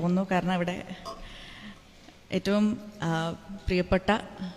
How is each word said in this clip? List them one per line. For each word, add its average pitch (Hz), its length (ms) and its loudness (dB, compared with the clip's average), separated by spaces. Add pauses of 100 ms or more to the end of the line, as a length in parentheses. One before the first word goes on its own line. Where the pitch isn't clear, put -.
തോന്നുന്നു. 180 320 4
കാരണം 180 260 2
ഇവിടെ 175 180 0 (1600)
ഏറ്റവും, 202 280 4 (380)
ആ, 165 60 0 (560)
പ്രിയപ്പെട്ട 185 460 4 (460)